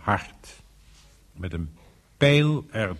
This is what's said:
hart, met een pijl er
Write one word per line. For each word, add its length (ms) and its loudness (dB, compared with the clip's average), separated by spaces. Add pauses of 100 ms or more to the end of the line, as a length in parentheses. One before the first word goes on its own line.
hart, 640 -6 (720)
met 200 -10
een 160 -8 (480)
pijl 540 2
er 280 -4